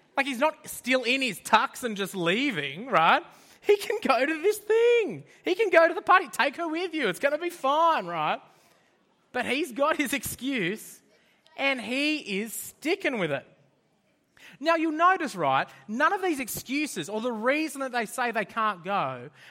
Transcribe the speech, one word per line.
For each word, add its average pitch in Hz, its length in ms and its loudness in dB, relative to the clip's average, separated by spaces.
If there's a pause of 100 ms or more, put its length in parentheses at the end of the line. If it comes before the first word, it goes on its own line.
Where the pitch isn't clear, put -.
(180)
Like, 269 80 0
he's 262 140 -4
not 302 280 0
still 254 360 -2
in 254 180 0
his 226 180 -4
tux - 440 2
and 226 120 -4
just 196 200 -6
leaving, 180 720 -2
right? 208 360 4 (380)
He 415 140 6
can 415 260 -2
go 254 240 2
to 311 160 -2
this 415 180 2
thing. 440 680 2 (180)
He 339 100 0
can 415 160 2
go 330 180 6
to 330 60 -2
the 359 80 -6
party. 370 280 4
Take 247 260 0
her 240 120 -4
with 330 260 -6
you. 277 160 0
It's 175 100 -4
gonna 285 180 2
be 349 120 -4
fine, 302 560 0
right? 170 340 -2 (960)
But 247 120 -2
he's 254 280 -2
got 277 240 2
his 285 160 -2
excuse 233 880 -4 (560)
and 269 240 -2
he 254 580 -2
is 220 140 -6
sticking 302 680 -4
with 160 120 -2
it. 139 140 -4 (1120)
Now, 330 160 2
you'll 320 180 0
notice, 330 420 2
right, 147 320 2 (200)
none 294 260 2
of 392 80 -4
these 339 180 0
excuses 247 680 -6
or 214 100 -6
the 247 120 -2
reason 269 500 -2
that 262 100 -6
they 233 140 -2
say 240 260 -4
they 220 140 -2
can't 208 380 -4
go, 147 460 -4 (200)